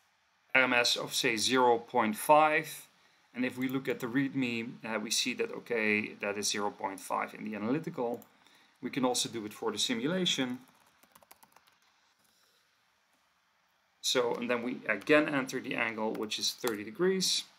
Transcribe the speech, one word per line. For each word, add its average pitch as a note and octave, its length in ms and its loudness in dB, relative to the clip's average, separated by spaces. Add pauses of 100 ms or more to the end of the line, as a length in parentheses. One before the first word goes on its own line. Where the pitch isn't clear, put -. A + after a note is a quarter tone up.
(540)
R C3 80 8
M B2+ 120 4
S A#2+ 220 4
of, - 180 -6
say, A#2 220 0
zero A#2+ 420 4
point A2 380 0
five. D#3 720 4 (460)
And B2 100 -2
if B2 120 -4
we B2+ 120 -2
look C3 200 -2
at A#2+ 120 -2
the C3 60 -4
readme, B2+ 680 0 (120)
uh, A2 160 -2
we G#2+ 100 -6
see A#2+ 240 -2
that, A2+ 180 -2
okay, G#2+ 680 0
that G2+ 160 -2
is G2+ 120 -2
zero G#2 220 0
point G2 300 -6
five G#2+ 340 -4
in - 100 -12
the G#2+ 120 -6
analytical. B2 640 -4 (600)
We A#2+ 80 -6
can B2+ 140 -2
also B2 240 2
do G#2+ 180 -6
it G#2+ 80 -10
for A2+ 180 -2
the G#2+ 60 -6
simulation. C#3 800 0 (3500)
So, A#2+ 320 2
and A#2+ 160 -4
then A#2 120 0
we B2 260 -6
again D3+ 400 4
enter C3 320 -2
the B2 140 -8
angle, A2+ 380 -2
which A2 260 -4
is - 140 -2
thirty G#2+ 320 -4
degrees. F#3 600 0 (140)